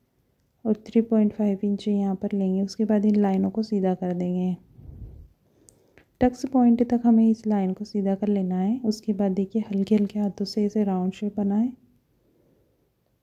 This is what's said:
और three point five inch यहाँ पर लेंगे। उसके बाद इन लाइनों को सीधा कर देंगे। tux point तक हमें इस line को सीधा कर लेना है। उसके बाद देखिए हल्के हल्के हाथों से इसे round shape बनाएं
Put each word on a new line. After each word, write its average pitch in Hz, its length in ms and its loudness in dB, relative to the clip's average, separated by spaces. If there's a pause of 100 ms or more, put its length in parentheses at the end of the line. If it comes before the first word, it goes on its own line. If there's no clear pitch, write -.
(640)
और 220 220 -2
three - 160 2
point 214 300 2
five 202 320 -2
inch 202 240 -4
यहाँ 202 280 0
पर - 160 -6
लेंगे। 190 300 0
उसके 196 220 -4
बाद 208 220 2
इन 208 100 4
लाइनों 190 340 2
को 220 140 -2
सीधा 190 320 0
कर 180 180 -4
देंगे। 180 420 -2 (1600)
tux 247 260 2
point 240 380 4
तक 240 200 0
हमें 226 240 6
इस 220 180 0
line 196 260 0
को 208 120 -10
सीधा 196 300 -2
कर 202 140 -2
लेना 185 280 0
है। 208 240 0
उसके 214 320 -2
बाद 196 200 0
देखिए 196 320 -2
हल्के 196 300 0
हल्के 208 240 0
हाथों 202 280 -4
से 208 180 -2
इसे 208 200 -2
round 185 280 -2
shape 208 240 -8
बनाएं 208 340 0 (1500)